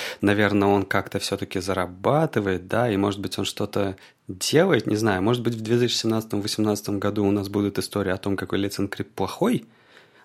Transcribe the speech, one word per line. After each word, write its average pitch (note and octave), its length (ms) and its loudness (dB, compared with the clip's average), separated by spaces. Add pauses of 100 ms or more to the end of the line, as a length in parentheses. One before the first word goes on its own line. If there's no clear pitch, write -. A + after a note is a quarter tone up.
(200)
Наверное, G2+ 460 4
он G2+ 160 6
как-то G2 380 -2
всё-таки G2 400 -4
зарабатывает, F#2 1080 0
да, A2+ 240 0
и, G2+ 60 2
может G2+ 240 0
быть, - 180 -6
он G#2 60 0
что-то G2 500 -4 (320)
делает, C3+ 600 2
не G#2+ 80 2
знаю, G#2 260 2
может A#2+ 220 0
быть, A#2+ 100 -2
в A2+ 60 -8
две A2 180 2
тысячи A#2+ 200 0
семнадцатом-восемнадцатом G#2+ 1000 -2
году G2+ 260 0
у G2 60 4
нас G2+ 180 0
будет G2+ 300 0
история F#2+ 360 -2
о G2 40 -4
том, G2+ 180 -2
какой F#2+ 240 -2
Let's G2 200 -4
Encrypt - 340 -6
плохой? E3+ 500 0 (600)